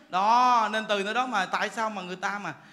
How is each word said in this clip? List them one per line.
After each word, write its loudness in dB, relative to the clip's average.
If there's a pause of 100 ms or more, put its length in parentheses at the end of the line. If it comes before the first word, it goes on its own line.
Đó, 4
nên -4
từ 0
nơi -4
đó -2
mà -2
tại -2
sao -4
mà -8
người -10
ta -4
mà, -8 (180)